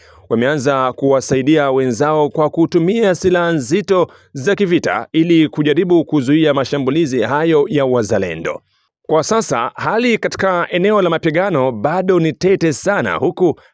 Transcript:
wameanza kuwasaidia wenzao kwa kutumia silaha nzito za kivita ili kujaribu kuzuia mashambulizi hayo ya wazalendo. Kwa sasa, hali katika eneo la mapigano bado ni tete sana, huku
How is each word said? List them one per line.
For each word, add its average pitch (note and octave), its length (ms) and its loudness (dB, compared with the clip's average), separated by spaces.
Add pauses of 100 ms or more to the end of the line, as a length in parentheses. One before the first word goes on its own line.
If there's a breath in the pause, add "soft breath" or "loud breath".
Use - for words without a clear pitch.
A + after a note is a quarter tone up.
(280 soft breath)
wameanza C3 640 0
kuwasaidia C#3 800 2
wenzao C3+ 580 0
kwa D3+ 220 0
kutumia F3+ 640 2
silaha F3 380 0
nzito E3 540 0 (260 soft breath)
za C#3+ 220 -2
kivita E3 580 0
ili D#3+ 360 2
kujaribu D#3 560 0
kuzuia D3 500 2
mashambulizi C3+ 680 -2
hayo D3 480 2
ya C#3+ 160 0
wazalendo. F#2 760 -2 (480)
Kwa D#3 140 2
sasa, C3+ 520 -2
hali G#3+ 440 0
katika F3+ 520 -2
eneo G3 320 0
la E3+ 80 0
mapigano D#3 640 0
bado F3 480 0
ni D#3+ 120 0
tete E3+ 400 0
sana, C#3 420 -2
huku D#3 460 -2 (140)